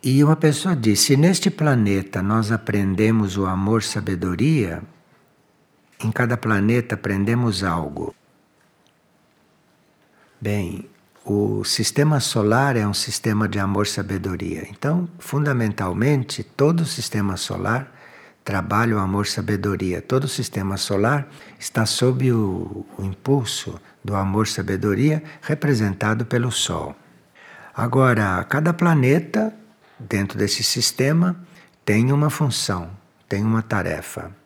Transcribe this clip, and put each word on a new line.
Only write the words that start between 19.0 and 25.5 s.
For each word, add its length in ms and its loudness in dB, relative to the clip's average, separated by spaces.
Todo 220 0
o 60 -2
sistema 480 -4
solar 500 0
está 260 -2
sob 460 2
o, 540 -2
o 60 -6
impulso 760 -2
do 140 -6
amor-sabedoria 1040 0
representado 840 0